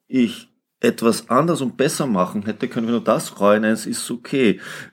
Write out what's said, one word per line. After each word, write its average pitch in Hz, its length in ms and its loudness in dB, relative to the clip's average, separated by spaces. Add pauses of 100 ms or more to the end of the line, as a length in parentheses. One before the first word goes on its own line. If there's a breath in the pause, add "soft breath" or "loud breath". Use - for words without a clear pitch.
ich 123 420 0 (300)
etwas 117 500 0
anders 143 320 2
und 127 160 -4
besser 147 300 0
machen 95 380 0
hätte 110 240 -4
können, 117 180 -4
wenn 117 80 0
du 113 60 0
das 127 400 -2
Reue 104 200 6
nennst, 110 260 0
ist - 240 -8
okay. 123 500 0 (320 loud breath)